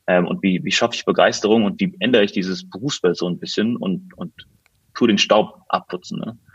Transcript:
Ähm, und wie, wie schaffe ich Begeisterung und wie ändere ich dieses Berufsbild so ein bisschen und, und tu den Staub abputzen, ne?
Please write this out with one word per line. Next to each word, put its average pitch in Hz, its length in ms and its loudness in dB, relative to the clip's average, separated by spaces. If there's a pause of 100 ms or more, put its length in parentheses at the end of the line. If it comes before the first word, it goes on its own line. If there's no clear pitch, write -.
Ähm, 90 220 4
und 92 160 -4
wie, 92 200 0
wie 87 80 -4
schaffe - 240 0
ich - 100 -10
Begeisterung 107 580 4
und 98 160 -2
wie 92 200 -2
ändere 120 240 4
ich 101 100 0
dieses 92 360 -4
Berufsbild 92 460 -4
so 87 120 -4
ein 87 120 -4
bisschen 113 380 -2
und, 92 400 -6
und - 160 -12 (600)
tu 123 140 2
den 104 100 4
Staub 104 520 2
abputzen, - 500 -6
ne? - 180 -10 (180)